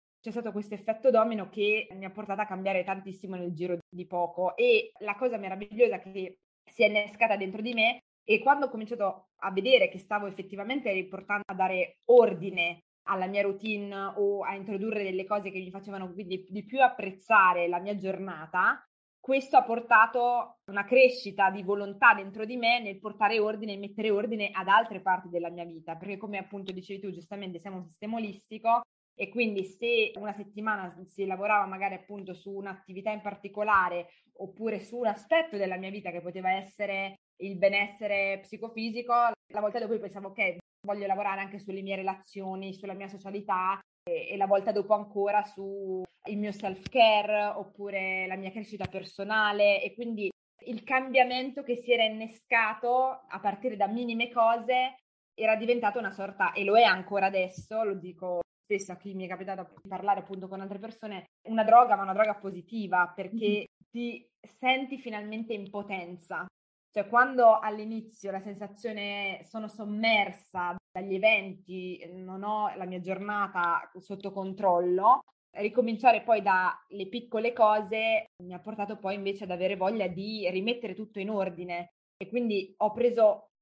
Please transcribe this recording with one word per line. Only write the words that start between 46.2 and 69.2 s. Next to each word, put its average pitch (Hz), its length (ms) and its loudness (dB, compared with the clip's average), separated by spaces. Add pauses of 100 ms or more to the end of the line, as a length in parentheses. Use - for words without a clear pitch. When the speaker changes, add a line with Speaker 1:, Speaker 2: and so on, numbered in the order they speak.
Speaker 1:
il 208 100 -4
mio 208 140 -2
self-care 208 920 4 (120)
oppure 190 680 -6
la 190 100 -6
mia 190 140 -8
crescita 202 360 -10
personale. 202 960 2
E 196 120 -6
quindi 220 360 -4 (360)
il 220 180 -10
cambiamento 262 760 2
che 247 140 -2
si 240 160 0
era 233 120 4
innescato 226 1200 0
a 190 120 -10
partire 208 360 -2
da 196 120 2
minime 233 420 -4
cose 240 640 2 (380)
era 220 220 2
diventato 233 420 0
una 202 140 -4
sorta, 196 400 -2
e 202 120 -2
lo 202 120 6
è 233 60 10
ancora 190 440 4
adesso, 196 580 -2
lo 202 100 -2
dico 175 460 -8 (240)
spesso 196 280 -4
a 180 40 -12
chi 196 180 -12
mi 190 100 -8
è 180 40 -8
capitato 185 540 -10
di - 60 -18
parlare 190 320 0
appunto 185 280 -10
con 190 120 -10
altre 196 180 -10
persone, 208 480 -12 (220)
una 220 160 2
droga, 226 320 10
ma 196 60 2
una 190 100 -2
droga 208 240 2
positiva, 180 800 -2
perché 208 320 -4
Speaker 2:
Mm-hmm. 208 180 0 (260)
Speaker 1:
ti 233 360 -10 (140)
senti 262 580 -2
finalmente 220 560 -8
in 202 160 -8
potenza. 185 760 -10 (440)
Cioè, 202 180 -4
quando 240 500 6
all'inizio 214 720 -8
la 190 100 -6
sensazione 202 1000 -8